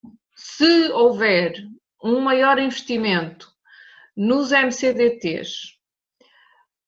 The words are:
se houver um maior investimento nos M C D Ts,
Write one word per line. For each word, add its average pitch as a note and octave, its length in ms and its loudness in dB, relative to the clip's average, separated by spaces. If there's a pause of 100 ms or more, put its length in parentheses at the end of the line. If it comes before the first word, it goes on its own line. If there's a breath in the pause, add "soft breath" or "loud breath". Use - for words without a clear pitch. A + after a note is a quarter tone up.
(320)
se E4 580 2
houver G3+ 640 2 (460)
um A#3 200 0
maior C4+ 400 2
investimento A3 920 -4 (640 soft breath)
nos B3 360 0
M C4+ 180 2
C B3+ 240 -2
D A#3 240 0
Ts, - 580 -10 (1120 soft breath)